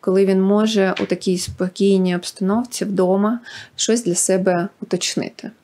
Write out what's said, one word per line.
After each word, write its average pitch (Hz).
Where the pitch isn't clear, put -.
коли 196
він 190
може 202
у 202
такій 180
спокійній 185
обстановці 202
вдома 202
щось 233
для 175
себе 190
уточнити. -